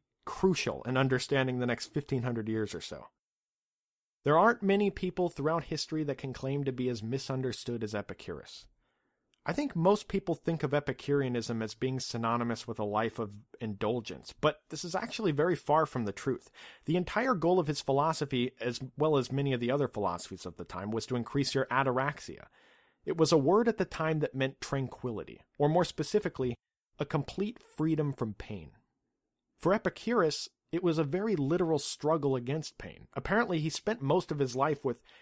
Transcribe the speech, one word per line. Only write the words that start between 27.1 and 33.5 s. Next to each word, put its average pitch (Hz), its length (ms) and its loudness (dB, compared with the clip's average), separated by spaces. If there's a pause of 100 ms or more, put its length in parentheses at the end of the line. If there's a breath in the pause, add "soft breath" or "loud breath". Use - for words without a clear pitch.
freedom 156 540 0
from 110 220 -4
pain. 85 360 -12 (880)
For 175 160 2
Epicurus, 208 760 0 (220)
it 165 120 -2
was 165 160 4
a 160 40 2
very 185 320 0
literal 160 440 2
struggle 143 560 0
against 135 420 -4
pain. - 360 -14
Apparently, 190 460 2